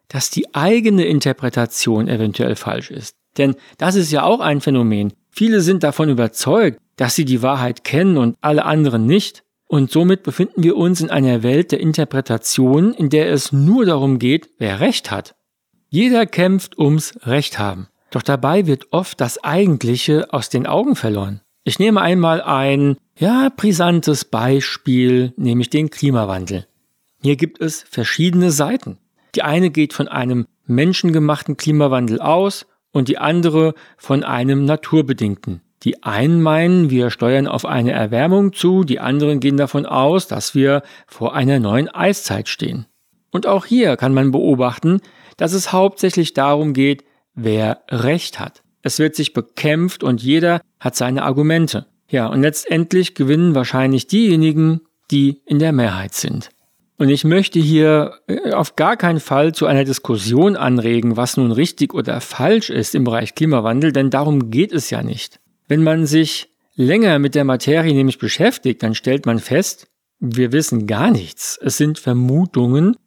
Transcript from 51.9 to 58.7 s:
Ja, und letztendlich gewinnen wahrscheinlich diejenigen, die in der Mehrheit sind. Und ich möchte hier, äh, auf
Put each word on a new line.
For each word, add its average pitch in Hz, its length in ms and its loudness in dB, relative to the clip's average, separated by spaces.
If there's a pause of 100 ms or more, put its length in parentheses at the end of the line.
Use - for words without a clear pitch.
Ja, 123 180 -2
und 131 160 0
letztendlich 165 720 0
gewinnen 156 400 2
wahrscheinlich 131 520 0
diejenigen, 160 760 2 (300)
die 139 360 2
in 147 120 0
der 160 140 2
Mehrheit 98 420 -2
sind. - 360 -8 (480)
Und 139 100 2
ich 143 160 2
möchte 175 340 2
hier, 156 680 2
äh, 233 260 -4
auf - 240 -2